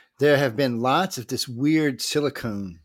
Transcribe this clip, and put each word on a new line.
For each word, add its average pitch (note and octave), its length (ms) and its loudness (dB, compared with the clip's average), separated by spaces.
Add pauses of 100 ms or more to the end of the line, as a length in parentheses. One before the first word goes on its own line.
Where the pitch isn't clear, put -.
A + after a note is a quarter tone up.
(180)
there D3 200 6
have C3 180 0
been B2 240 0
lots C#3+ 380 0
of A2+ 100 -10
this B2+ 180 -4
weird C#3+ 560 0
silicone G2+ 840 -4